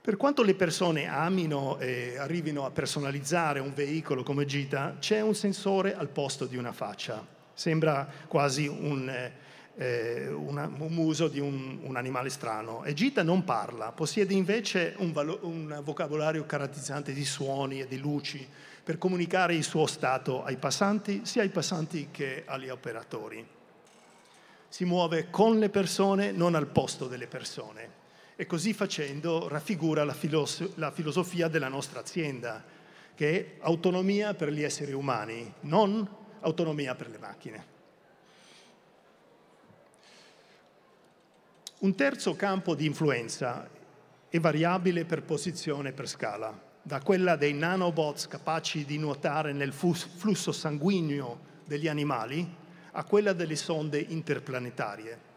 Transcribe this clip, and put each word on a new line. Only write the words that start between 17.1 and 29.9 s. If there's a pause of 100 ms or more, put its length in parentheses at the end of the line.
di
suoni
e
di
luci (340)
per
comunicare
il
suo
stato
ai
passanti,
sia
ai
passanti
che
agli
operatori. (1200)
Si
muove
con
le
persone,
non
al
posto
delle
persone. (380)
E
così
facendo
raffigura